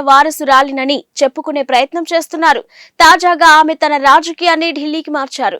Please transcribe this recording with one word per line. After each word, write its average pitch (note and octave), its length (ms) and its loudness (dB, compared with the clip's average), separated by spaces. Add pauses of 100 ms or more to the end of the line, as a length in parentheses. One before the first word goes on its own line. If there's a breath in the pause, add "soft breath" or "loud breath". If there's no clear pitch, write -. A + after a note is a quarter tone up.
వారసురాలినని C#4 920 0 (220)
చెప్పుకునే C#4+ 500 -4
ప్రయత్నం C#4 420 -2
చేస్తున్నారు. D#4+ 500 -2 (420 soft breath)
తాజాగా E4+ 460 4 (100)
ఆమె D#4 140 0 (100)
తన D4 140 -2 (100)
రాజకీయాన్ని E4 720 0
ఢిల్లీకి D4+ 400 -8
మార్చారు. C4+ 420 -6